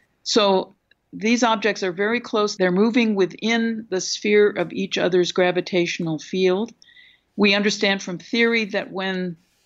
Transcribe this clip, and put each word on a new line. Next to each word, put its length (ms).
So 520
these 300
objects 380
are 100
very 280
close. 360
They're 160
moving 440
within 760
the 120
sphere 480
of 240
each 240
other's 340
gravitational 880
field. 540
We 180
understand 480
from 160
theory 480
that 260
when 460